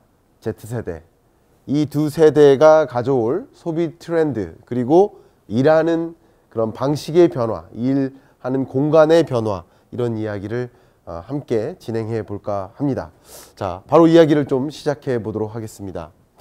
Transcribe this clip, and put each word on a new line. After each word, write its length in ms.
Z세대, 600
이 180
두 240
세대가 760
가져올 680
소비 460
트렌드, 680
그리고 560
일하는 680
그런 240
방식의 560
변화, 460
일하는 920
공간의 600
변화, 380
이런 260
이야기를, 540
어, 220
함께 520
진행해 440
볼까 540
합니다. 340
자, 320
바로 180
이야기를 400
좀 240
시작해 520
보도록 320
하겠습니다. 580